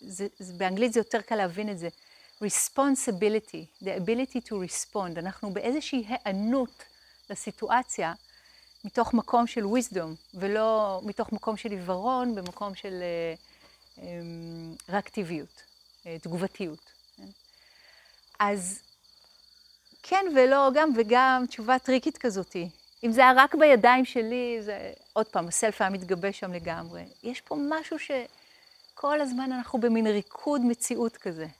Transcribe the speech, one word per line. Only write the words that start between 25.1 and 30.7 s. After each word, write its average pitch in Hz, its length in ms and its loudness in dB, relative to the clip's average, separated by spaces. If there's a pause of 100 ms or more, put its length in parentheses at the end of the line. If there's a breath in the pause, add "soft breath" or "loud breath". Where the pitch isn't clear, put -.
עוד 220 140 2
פעם, 170 220 -2
הסלף 208 320 0
היה 208 100 2
מתגבש 185 480 -4
שם 185 140 -8
לגמרי. 170 520 -10 (180)
יש 247 180 -8
פה - 160 -6 (120)
משהו 311 300 -4
שכל - 1200 -6
הזמן 262 320 -2
אנחנו 247 280 -4
במין 226 260 4
ריקוד 214 580 -2
מציאות 233 520 0